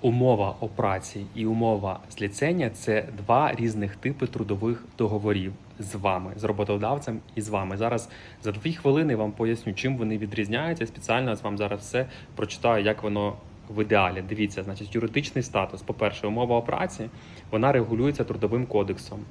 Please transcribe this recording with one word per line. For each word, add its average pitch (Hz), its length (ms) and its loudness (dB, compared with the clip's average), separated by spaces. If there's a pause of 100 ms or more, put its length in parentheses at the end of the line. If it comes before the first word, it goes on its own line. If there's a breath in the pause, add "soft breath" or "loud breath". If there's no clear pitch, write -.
Умова 120 560 6
о 113 80 -2
праці 101 580 -2 (100)
і 113 100 -2
умова 110 540 2 (100)
зліцення — 139 640 0
це 110 320 0 (120)
два 131 380 4
різних 107 400 0
типи 135 320 -2
трудових 113 580 -2 (120)
договорів 101 560 2 (260)
з 101 160 -10
вами, 92 400 0
з 107 80 -10
роботодавцем 107 760 0 (160)
і 113 60 -4
з 107 80 -6
вами. 98 280 -2
Зараз 113 320 0 (320 loud breath)
за 107 100 -2
дві 131 220 -2
хвилини 147 420 4
вам 107 160 0
поясню, 113 420 0
чим 131 240 -2
вони 110 200 0
відрізняються. 113 720 -2
Спеціально 117 560 0
вам 101 140 -2
зараз 101 220 -2
все 127 260 -2 (300 loud breath)
прочитаю, 110 480 2
як 107 200 2
воно 104 300 0 (360)
в 107 120 -2
ідеалі. 95 480 4
Дивіться, 101 340 -2
значить, 101 320 -8
юридичний 120 480 0
статус. - 380 -2
По-перше, - 460 -2
умова 120 300 2
о 117 40 4
праці, 117 480 -2 (420 loud breath)
вона 120 200 4
регулюється 120 520 4
Трудовим 113 420 0
кодексом. 101 540 0 (120)